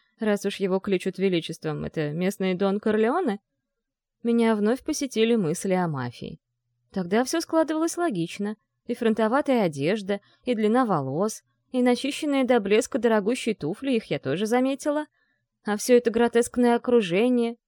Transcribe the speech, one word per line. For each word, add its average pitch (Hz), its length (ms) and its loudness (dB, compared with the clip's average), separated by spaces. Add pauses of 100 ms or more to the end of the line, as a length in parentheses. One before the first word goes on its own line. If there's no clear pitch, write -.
(200)
раз 208 260 0
уж 202 120 -4
его 190 220 0
кличут 190 380 -2
величеством, 165 680 -2
это 151 280 -4
местный 185 420 -2
Дон 196 260 0
Корлеоне? 220 600 0 (840)
Меня 233 300 2
вновь 214 280 0
посетили 233 520 0
мысли 185 380 0
о 180 140 0
мафии. 131 520 -8 (520)
Тогда 196 320 0
все 330 180 -2
складывалось 320 540 0
логично. 202 600 -4 (300)
И 240 80 -4
фронтоватая 233 680 2
одежда, 185 540 -2 (240)
и 247 120 -2
длина 220 320 2
волос — 156 560 -2 (280)
и 247 120 0
начищенные 269 600 0
до 240 160 4
блеска 214 380 0
дорогущие 220 560 0
туфли, 214 380 -6
их 226 140 0
я 151 120 -4
тоже 170 300 -4
заметила. 277 580 0 (580)
А 208 140 -2
все 247 200 4
это 240 120 2
гротескное 233 680 2
окружение, 233 800 2 (100)